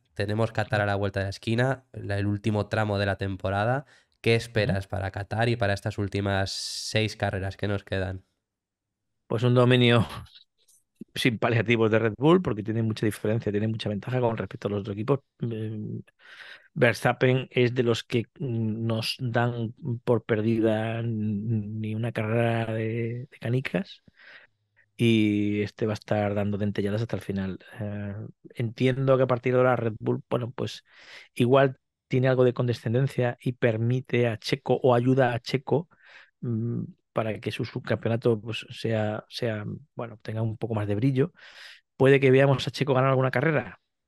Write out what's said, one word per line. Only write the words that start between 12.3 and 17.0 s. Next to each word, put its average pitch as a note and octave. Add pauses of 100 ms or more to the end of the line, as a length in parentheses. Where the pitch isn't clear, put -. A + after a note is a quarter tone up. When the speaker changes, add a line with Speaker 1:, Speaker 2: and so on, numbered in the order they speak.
Speaker 2:
porque G#2+
tiene A2
mucha A2
diferencia, G#2+
tiene G#2
mucha A2+
ventaja G#2+
con A#2
respecto G#2
a G2+
los G2+
otros G2+
equipos. C3 (220)
Eh, A2 (720)
Verstappen B2+